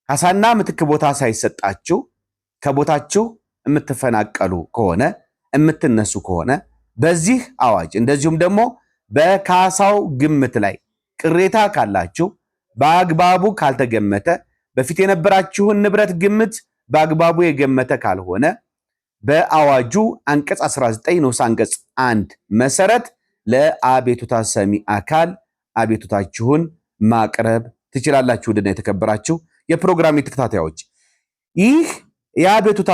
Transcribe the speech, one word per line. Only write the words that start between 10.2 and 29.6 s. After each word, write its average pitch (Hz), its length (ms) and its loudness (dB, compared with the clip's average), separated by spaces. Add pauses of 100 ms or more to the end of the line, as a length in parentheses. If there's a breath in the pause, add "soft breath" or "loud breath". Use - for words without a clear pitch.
ላይ 98 180 -2 (440)
ቅሬታ 180 380 2 (120)
ካላችሁ፣ 104 580 -2 (500)
በአግባቡ 175 640 2 (120)
ካልተገመተ፣ 117 720 -2 (500)
በፊት 160 220 -4
የነበራችሁን 190 800 0
ንብረት 208 360 0
ግምት 208 380 0 (360)
በአግባቡ 160 520 2
የገመተ 135 580 0
ካልሆነ 92 460 -4 (800)
በአዋጁ 139 680 2 (340)
አንቀጽ 147 340 -2
አስራ 139 300 -4
ዘጠኝ 156 280 -2
ንዑስ 127 220 0
አንቀጽ 113 300 0 (280)
አንድ 117 280 0 (240)
መሰረት 190 540 2 (420)
ለአቤቱታ 127 880 0 (120)
ሰሚ 101 260 -2 (180)
አካል 160 400 0 (460)
አቤቱታችሁን 113 880 -2 (400)
ማቅረብ 113 600 0 (260)
ትችላላችሁ። 127 580 0
ውድና 101 220 0
የተከበራችሁ 107 640 -2 (340)